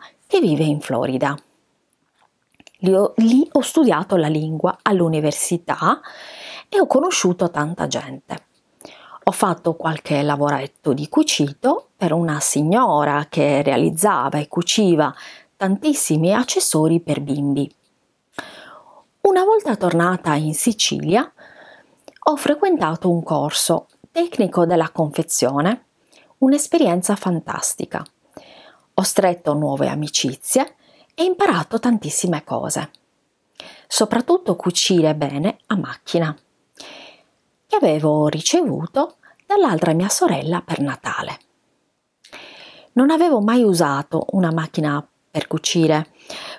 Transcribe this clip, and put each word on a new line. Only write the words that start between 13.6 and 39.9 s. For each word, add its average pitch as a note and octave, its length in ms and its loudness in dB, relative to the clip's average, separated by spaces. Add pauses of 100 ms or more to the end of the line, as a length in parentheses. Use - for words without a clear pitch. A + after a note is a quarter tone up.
realizzava D#3 760 0
e D3 100 -4
cuciva E3+ 640 2 (420)
tantissimi F#3+ 800 0
accessori E3+ 640 0
per C#3+ 220 -4
bimbi. C#3+ 520 -4 (1500)
Una F#4 220 4
volta G#4 320 2
tornata F3 600 0
in D#3 180 -2
Sicilia, F3+ 800 -2 (960)
ho D4+ 80 2
frequentato C#4+ 760 0
un E3+ 140 0
corso D3+ 640 -2 (240)
tecnico G#3+ 540 0
della E3+ 240 2
confezione, D#3 960 -2 (540)
un'esperienza C4 760 2
fantastica. - 880 -4 (920)
Ho F#3 80 2
stretto F3+ 520 0
nuove C#3 340 -2
amicizie C#3+ 880 -4 (400)
e D#4+ 80 -4
imparato F4 560 0
tantissime F3+ 640 -2
cose, - 480 -6 (960)
soprattutto A#3 680 0
cucire E3+ 600 0
bene D3 520 -4
a G#3+ 100 -2
macchina, D#3+ 580 -4 (1300)
che - 80 -2
avevo D3+ 520 2
ricevuto A3+ 880 -2 (300)
dall'altra C4 480 2